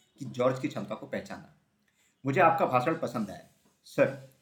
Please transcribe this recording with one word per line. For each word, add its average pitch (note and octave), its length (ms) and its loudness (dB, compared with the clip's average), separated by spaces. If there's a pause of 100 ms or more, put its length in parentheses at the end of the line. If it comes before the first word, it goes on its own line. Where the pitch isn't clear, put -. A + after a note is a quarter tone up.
(180)
की C#3 60 -12
जॉर्ज A#2+ 340 4
की - 100 -4
क्षमता G#2 260 -6
को C3+ 120 -14
पहचाना। - 520 -10 (680)
"मुझे C#3+ 140 0
आपका E3 260 4
भाषण B2+ 320 0
पसंद A2+ 320 -6
आया E2 180 -18 (360)
सर, - 460 -2 (120)